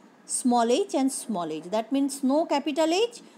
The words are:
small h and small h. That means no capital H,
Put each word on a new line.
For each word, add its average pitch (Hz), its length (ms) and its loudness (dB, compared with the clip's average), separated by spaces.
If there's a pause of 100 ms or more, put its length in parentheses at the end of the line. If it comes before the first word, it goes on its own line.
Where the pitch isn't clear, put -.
(240)
small 240 460 2
h 392 240 0
and 269 180 2
small 175 380 -6
h. 156 140 -8
That 220 280 -4
means 277 300 -2
no 294 240 2
capital 311 460 0
H, 453 280 0 (180)